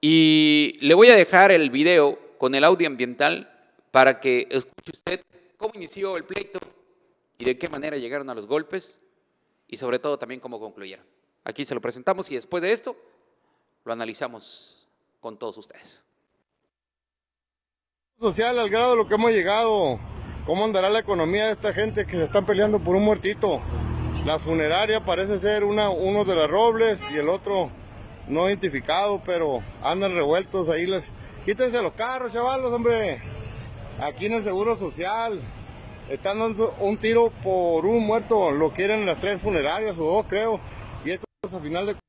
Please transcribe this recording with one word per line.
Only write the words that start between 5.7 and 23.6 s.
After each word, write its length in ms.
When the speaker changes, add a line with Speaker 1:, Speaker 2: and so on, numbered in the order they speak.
Speaker 1:
inició 440
el 60
pleito 360
y 80
de 140
qué 100
manera 280
llegaron 340
a 40
los 120
golpes 520
y 100
sobre 220
todo 200
también 220
cómo 200
concluyeron. 440
Aquí 220
se 100
lo 60
presentamos 500
y 60
después 260
de 80
esto 260
lo 80
analizamos 920
con 160
todos 220
ustedes. 420
Speaker 2:
Social 360
al 140
grado 220
de 40
lo 120
que 80
hemos 160
llegado. 680
¿Cómo 180
andará 260
la 100
economía 460
de 60
esta 200
gente 340
que 100
se 80
están 220
peleando 320
por 160
un 100
muertito? 560